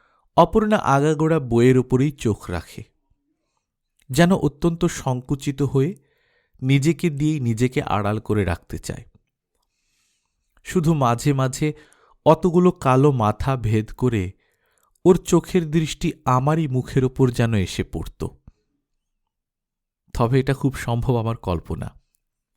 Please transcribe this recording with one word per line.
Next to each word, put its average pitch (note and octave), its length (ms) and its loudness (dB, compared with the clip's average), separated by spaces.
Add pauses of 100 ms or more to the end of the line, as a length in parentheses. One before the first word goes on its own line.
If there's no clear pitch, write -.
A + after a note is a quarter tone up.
(380)
অপর্ণা G#3+ 400 4
আগাগোড়া D#3 640 0
বইয়ের B2 380 4
উপরেই B2 340 0
চোখ - 380 -4
রাখে, F2 340 -10 (1300)
যেন E3+ 220 4
অত্যন্ত E3+ 540 0
সংকুচিত C3+ 760 -4
হয়ে C#3 340 0 (640)
নিজেকে C#3 480 2
দিয়েই D3+ 300 -2
নিজেকে A#2+ 420 -2
আড়াল G#2 380 -2
করে G#2+ 260 -2
রাখতে F2 320 -6
চায়। - 280 -12 (1600)
শুধু E3 300 0
মাঝে C3+ 400 0
মাঝে C3+ 400 -2 (520)
অতগুলো F3 460 4
কালো C3+ 400 2
মাথা A#2+ 440 0
ভেদ A2 360 -2
করে G#2+ 400 -2 (760)
ওর F3 120 6
চোখের E3+ 540 0
দৃষ্টি D#3+ 420 -2 (120)
আমারই C#3+ 420 0
মুখের B2+ 380 0
ওপর B2+ 260 2
যেন A#2 220 0
এসে F#2+ 300 -2
পড়ত। - 420 -10 (1900)
তবে B2+ 260 0
এটা C3+ 140 0
খুব C3 220 -2
সম্ভব A#2+ 400 -2
আমার A2+ 220 -4
কল্পনা। - 640 -8 (560)